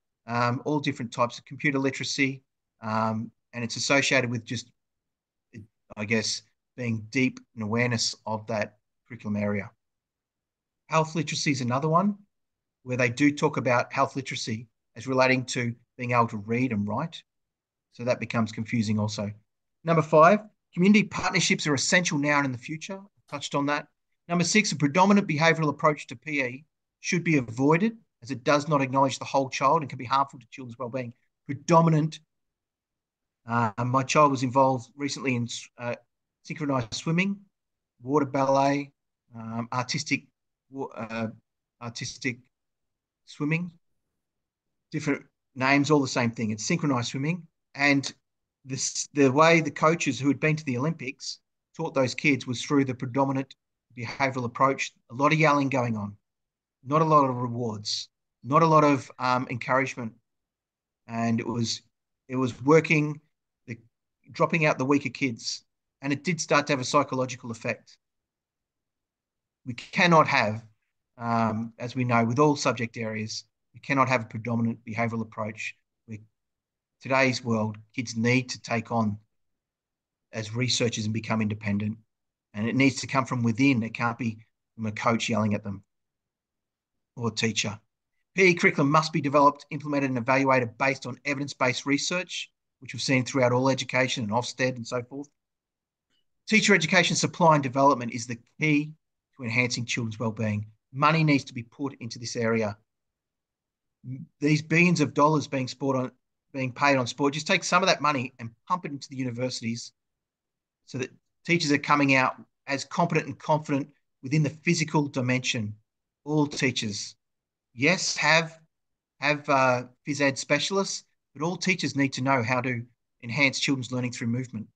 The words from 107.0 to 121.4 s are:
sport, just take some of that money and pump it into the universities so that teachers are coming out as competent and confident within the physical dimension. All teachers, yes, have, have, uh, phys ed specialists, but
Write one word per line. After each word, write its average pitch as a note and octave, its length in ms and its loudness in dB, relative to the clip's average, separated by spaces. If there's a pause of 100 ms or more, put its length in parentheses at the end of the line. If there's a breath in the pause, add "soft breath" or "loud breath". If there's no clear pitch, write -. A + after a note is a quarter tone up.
sport, C#3+ 280 -2
just D3+ 140 -6
take F#3+ 160 2
some F3+ 200 2
of F3 40 2
that D3+ 140 2
money C#3 380 -2
and A#2 100 -10 (180)
pump F3+ 180 -4
it D#3 60 -8
into C#3+ 180 -12
the C3+ 80 -14
universities A#2+ 760 -6 (920)
so - 120 -12
that B2+ 140 -6 (340)
teachers E3+ 260 0
are C#3+ 60 4
coming C#3+ 380 4
out C3 200 2 (320)
as C#3 180 -4
competent E3 420 0
and C3+ 100 -10
confident D3 500 -2 (360)
within D3 180 2
the D3 80 2
physical D#3+ 580 0
dimension. B2 680 -2 (500)
All D3 220 2
teachers, A#2+ 680 -4 (580)
yes, D#3 440 0
have, D#3+ 420 2 (600)
have, C#3+ 300 -2
uh, B2+ 340 4 (240)
phys C#3+ 140 -2
ed C3+ 160 2
specialists, - 680 -2 (280)
but D3 100 -8